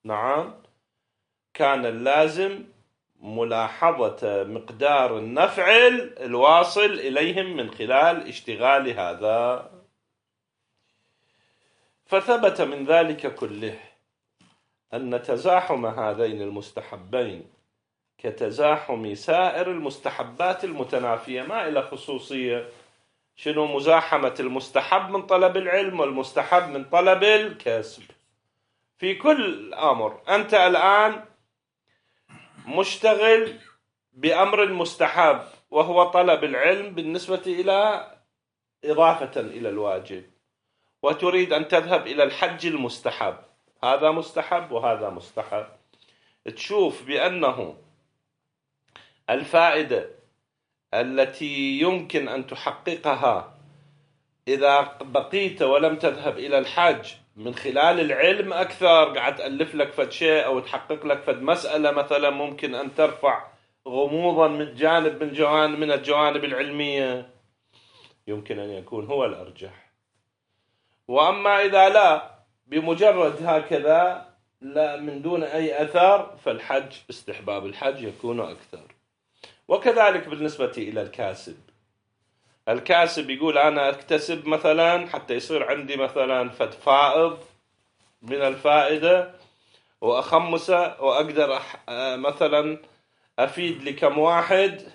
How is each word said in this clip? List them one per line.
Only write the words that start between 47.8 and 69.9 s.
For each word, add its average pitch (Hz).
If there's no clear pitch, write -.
الفائدة 139
التي 135
يمكن 165
أن 127
تحققها 131
إذا 139
بقيت 165
ولم 147
تذهب 143
إلى 139
الحج 139
من 113
خلال 147
العلم 175
أكثر، 170
قاعد 127
تألف 147
لك 147
فد 135
شيء 156
أو 131
تحقق 147
لك 139
فد 123
مسألة 151
مثلا، 143
ممكن 143
أن 131
ترفع 143
غموضا 156
من 147
جانب 156
من 147
جوانب، 151
من 151
الجوانب 143
العلمية، 139
يمكن 104
أن 101
يكون 101
هو 135
الأرجح. 90